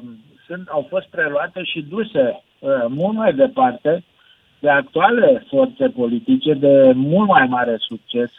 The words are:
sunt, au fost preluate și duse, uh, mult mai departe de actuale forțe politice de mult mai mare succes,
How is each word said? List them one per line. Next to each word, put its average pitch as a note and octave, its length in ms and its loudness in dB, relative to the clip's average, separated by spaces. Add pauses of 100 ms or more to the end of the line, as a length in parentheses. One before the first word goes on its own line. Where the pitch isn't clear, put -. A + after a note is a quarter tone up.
(460)
sunt, F#3 220 -14
au D3 200 -6
fost F#3 180 -6
preluate D#3+ 560 -6
și D#3+ 260 -10
duse, D3+ 540 -4 (160)
uh, C3+ 300 -2
mult F3 280 -4
mai A3 160 0
departe D3 720 0 (540)
de C#3+ 100 -2
actuale D#3 800 2
forțe C3+ 400 0
politice B2 640 -2
de C#3 420 6
mult D#3+ 340 0
mai D#3+ 200 4
mare B2 320 -2
succes, A#2+ 580 -8